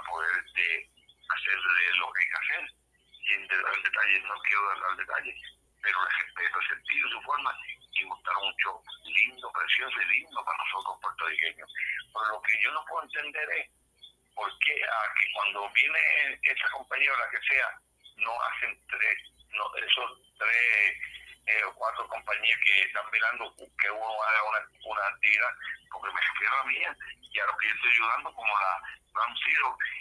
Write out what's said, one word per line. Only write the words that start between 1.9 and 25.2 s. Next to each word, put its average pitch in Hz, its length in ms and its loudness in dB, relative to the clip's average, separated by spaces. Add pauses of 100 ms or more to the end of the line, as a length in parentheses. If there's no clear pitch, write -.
lo 90 140 -2
que 92 100 0
hay - 80 2
que 82 80 -2
hacer. - 260 -2 (560)
Sin 101 220 0
entrar 95 320 0
en 101 80 -2
detalle, 101 440 2
no 101 160 -6
quiero 104 260 2
dar, 95 120 -2
dar 92 160 -2
detalles, - 400 -4 (460)
pero 101 220 2
les 87 140 2
respeto 87 400 -2
el 87 100 0
sentido - 400 0
y - 40 -2
su 117 100 -6
forma, - 280 -2 (420)
y - 120 0
montaron - 400 -4
un - 120 -4
show 98 260 -2 (220)
lindo, - 480 2
precioso - 500 0
y - 20 2 (160)
lindo - 240 -6
para - 140 -2
nosotros 95 420 -4
puertorriqueños. 82 680 -4 (420)
Pero 107 160 -2
lo 107 140 -4
que 110 100 2 (100)
yo 131 100 2
no 156 140 -4
puedo 160 180 -6
entender 151 520 -6
es - 140 -6 (680)
¿Por 101 200 -4
qué? - 120 4
A 110 480 0
que - 140 2
cuando 101 340 -2
viene 151 760 2
esa - 260 2
compañía 139 420 0
o 131 60 2
la 127 100 0
que 117 160 -6
sea, 131 240 2 (480)
no 117 240 -2
hacen 123 320 -2 (160)
tres, 110 280 0 (340)
no, 107 140 -4 (120)
esos - 340 0 (280)
tres, 110 580 4 (480)
eh, 107 200 2
o 98 100 -4
cuatro 113 340 -4
compañías 113 560 0
que 98 200 8
están 104 260 -2
velando 113 480 0
que - 320 -2
uno 110 320 -2
haga 110 260 4
una, 107 120 0 (260)
una 104 220 -2
actividad, 107 440 2 (400)